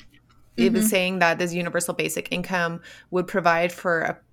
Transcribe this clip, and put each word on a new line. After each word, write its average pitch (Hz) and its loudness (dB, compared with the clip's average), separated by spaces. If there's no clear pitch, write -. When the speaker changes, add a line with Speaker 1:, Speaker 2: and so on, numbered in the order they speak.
Speaker 1:
It 240 4
was 220 2
Speaker 2:
Mm-hmm. - 2
Speaker 1:
saying 185 0
that 170 4
this 170 -2
universal 170 -4
basic - -4
income 170 -2
would 180 0
provide 175 2
for 175 -2
a, - -4